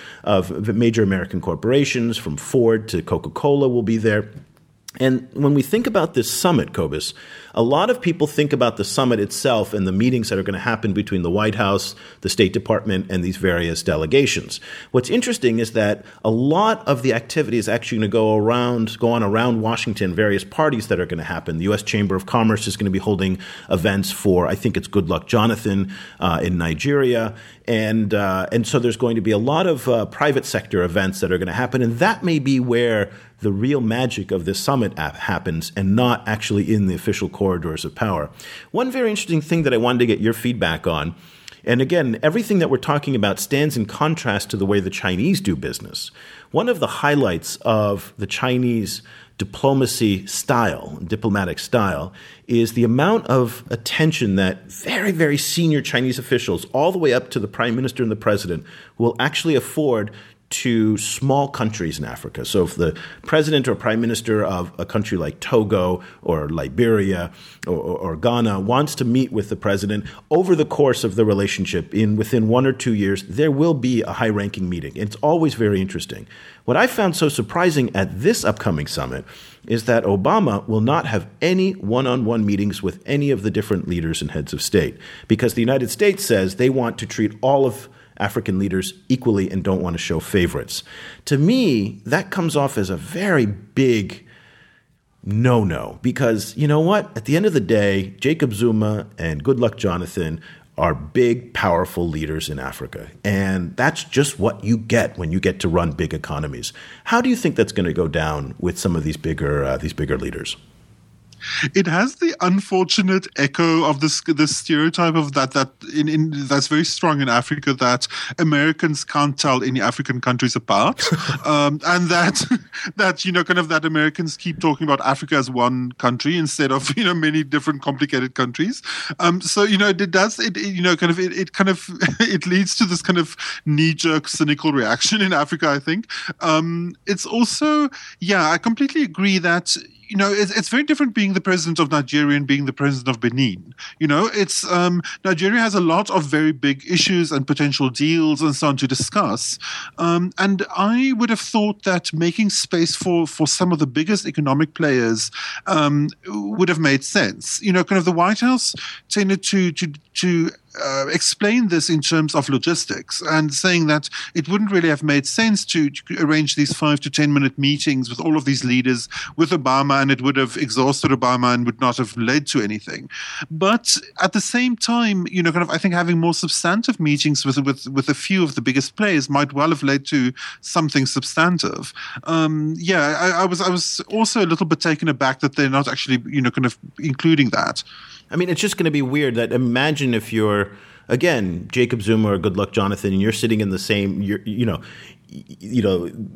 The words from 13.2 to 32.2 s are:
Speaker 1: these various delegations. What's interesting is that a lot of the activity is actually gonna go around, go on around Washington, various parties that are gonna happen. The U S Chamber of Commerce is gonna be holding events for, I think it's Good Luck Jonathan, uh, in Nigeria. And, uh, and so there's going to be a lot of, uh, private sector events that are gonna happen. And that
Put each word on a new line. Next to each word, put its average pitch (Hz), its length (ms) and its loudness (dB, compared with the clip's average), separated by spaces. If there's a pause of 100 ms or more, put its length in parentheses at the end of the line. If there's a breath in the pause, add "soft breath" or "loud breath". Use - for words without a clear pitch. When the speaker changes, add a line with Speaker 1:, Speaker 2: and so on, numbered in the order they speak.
Speaker 1:
these 90 140 -2
various 85 480 -2
delegations. 80 800 0 (300 loud breath)
What's 127 180 0
interesting 220 500 0
is 110 140 -2
that 107 320 0 (180 loud breath)
a 110 60 2
lot 156 580 2
of 131 140 0
the 127 120 2
activity 120 440 -2
is 104 100 -2
actually 113 320 -2
gonna 107 80 2
go 110 300 2
around, 117 600 0
go 117 120 2
on 117 120 2
around 113 400 2
Washington, 107 540 -2
various 101 300 2
parties 139 420 -2
that 90 140 0
are 87 40 -2
gonna 82 180 -6
happen. 82 340 -6
The 85 80 -2
U 104 80 2
S 104 100 -2
Chamber 101 320 0
of 95 100 -2
Commerce 110 400 2
is 98 120 -4
gonna 101 120 0
be 95 100 0
holding 95 380 0 (320 loud breath)
events 98 420 0
for, 90 360 2
I 90 80 -2
think 107 220 -2
it's - 100 -6
Good 87 220 0
Luck 85 180 -4
Jonathan, 104 640 0 (300 loud breath)
uh, 85 200 0
in 90 160 0
Nigeria. 113 800 0 (320 loud breath)
And, 110 460 0
uh, 95 400 0
and 113 120 2
so 131 140 0
there's 117 180 0
going 117 180 0
to 113 60 -2
be 107 100 0
a 101 80 4
lot 151 260 0
of, 147 240 -2
uh, 113 160 2
private 143 400 0
sector - 380 -2
events 95 360 0
that 90 120 -2
are 92 60 0
gonna 90 140 -4
happen. 123 300 -2
And 117 180 -2
that 214 240 0